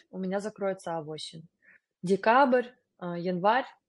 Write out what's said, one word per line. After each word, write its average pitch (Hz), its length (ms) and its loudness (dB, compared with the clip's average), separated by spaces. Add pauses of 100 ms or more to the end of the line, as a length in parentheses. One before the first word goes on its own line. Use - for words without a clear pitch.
(120)
у 185 60 -12
меня 185 240 -4
закроется 190 560 -6
А 160 40 -6
восемь. 156 420 -14 (580)
Декабрь, 233 640 4 (320)
э, 175 200 -8
январь, 185 460 0 (240)